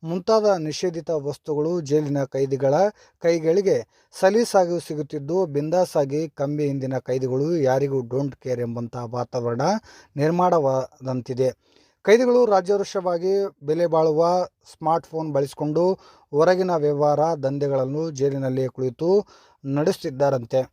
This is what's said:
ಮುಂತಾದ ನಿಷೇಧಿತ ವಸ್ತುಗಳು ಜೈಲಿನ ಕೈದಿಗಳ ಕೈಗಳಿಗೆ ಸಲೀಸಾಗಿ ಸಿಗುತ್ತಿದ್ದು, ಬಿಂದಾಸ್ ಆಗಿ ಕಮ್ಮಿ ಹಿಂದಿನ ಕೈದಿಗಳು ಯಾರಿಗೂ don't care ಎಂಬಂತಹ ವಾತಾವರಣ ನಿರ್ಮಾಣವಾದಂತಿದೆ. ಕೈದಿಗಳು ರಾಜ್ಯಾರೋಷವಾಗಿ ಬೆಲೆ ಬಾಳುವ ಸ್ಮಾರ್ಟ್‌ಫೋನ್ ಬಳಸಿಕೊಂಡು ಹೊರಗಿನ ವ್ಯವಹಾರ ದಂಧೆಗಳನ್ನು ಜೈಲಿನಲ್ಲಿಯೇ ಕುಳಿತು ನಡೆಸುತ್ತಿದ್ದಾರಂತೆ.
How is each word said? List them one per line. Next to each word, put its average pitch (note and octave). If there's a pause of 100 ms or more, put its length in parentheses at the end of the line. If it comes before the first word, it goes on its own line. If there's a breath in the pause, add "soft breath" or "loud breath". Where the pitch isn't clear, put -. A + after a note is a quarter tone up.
ಮುಂತಾದ F#3+ (120)
ನಿಷೇಧಿತ D#3+
ವಸ್ತುಗಳು D3+
ಜೈಲಿನ C#3+
ಕೈದಿಗಳ C3+ (480 soft breath)
ಕೈಗಳಿಗೆ E3 (120)
ಸಲೀಸಾಗಿ F#3+
ಸಿಗುತ್ತಿದ್ದು, D3+
ಬಿಂದಾಸ್ D#3+
ಆಗಿ D3
ಕಮ್ಮಿ D3
ಹಿಂದಿನ C3+
ಕೈದಿಗಳು C3
ಯಾರಿಗೂ C3+
don't C3
care B2+
ಎಂಬಂತಹ A#2+
ವಾತಾವರಣ A#2+ (540 loud breath)
ನಿರ್ಮಾಣವಾದಂತಿದೆ. C3 (480 soft breath)
ಕೈದಿಗಳು A#3+
ರಾಜ್ಯಾರೋಷವಾಗಿ F#3+
ಬೆಲೆ E3
ಬಾಳುವ D#3+ (180)
ಸ್ಮಾರ್ಟ್‌ಫೋನ್ D#3+
ಬಳಸಿಕೊಂಡು D3 (380 soft breath)
ಹೊರಗಿನ F3+
ವ್ಯವಹಾರ D3
ದಂಧೆಗಳನ್ನು C#3+
ಜೈಲಿನಲ್ಲಿಯೇ C3+
ಕುಳಿತು D#3 (400 soft breath)
ನಡೆಸುತ್ತಿದ್ದಾರಂತೆ. C#3 (140)